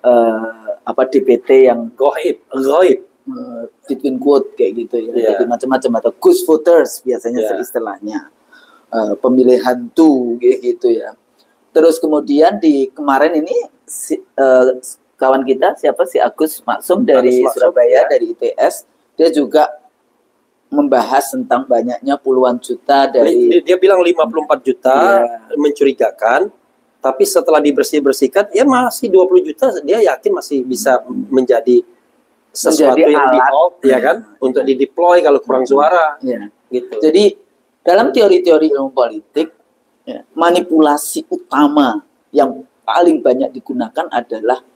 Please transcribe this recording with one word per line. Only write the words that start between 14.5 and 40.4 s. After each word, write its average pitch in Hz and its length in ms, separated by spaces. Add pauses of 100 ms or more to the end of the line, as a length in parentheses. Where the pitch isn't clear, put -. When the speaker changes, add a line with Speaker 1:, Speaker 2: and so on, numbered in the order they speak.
Speaker 1:
kawan 135 300
kita 139 320
siapa 143 260
si 123 140
Agus - 420
Maksum 180 400
dari 127 400
Speaker 2:
Agus 135 60
Maksum, 120 100
Speaker 1:
Surabaya, 123 460
Speaker 2:
ya. - 80
Speaker 1:
dari 120 180
I 117 60
T - 80 (100)
S, - 300 (320)
dia 160 160
juga 147 400 (1000)
membahas 135 640
tentang 127 340
banyaknya 123 520
puluhan 127 400
juta 139 480
dari 160 440
Speaker 2:
Dia, 170 120
dia 175 160
bilang 190 240
lima 170 240
puluh 151 200
empat 143 160
juta, 131 360 (240)
Speaker 1:
Iya. - 360
Speaker 2:
mencurigakan, 143 920 (480)
tapi 131 280
setelah 156 360
dibersih-bersihkan, 143 920
ya 233 120
masih 247 440
dua 185 160
puluh 180 160
juta, 160 280 (120)
dia 185 200
yakin 175 320
masih 143 280
bisa 127 400
Speaker 1:
Hmm. 104 280
Speaker 2:
menjadi 127 520 (720)
sesuatu 143 400
Speaker 1:
Menjadi 151 240
Speaker 2:
yang 135 160
di 127 80
Speaker 1:
alat. 135 80
Speaker 2:
hold, 160 320
ya 131 160
kan, 151 240
Speaker 1:
Iya. - 160
Speaker 2:
untuk 131 240
dideploy 135 640
kalau 143 160
kurang 131 240
Speaker 1:
Hmm. 131 80
Speaker 2:
suara, 160 320 (160)
Speaker 1:
Iya. 110 280 (200)
Speaker 2:
gitu. 120 320
Speaker 1:
Jadi 170 240 (560)
dalam 208 280
teori-teori 175 640
ilmu 135 160
politik, 127 600 (560)
ya, 127 160 (120)
manipulasi 160 960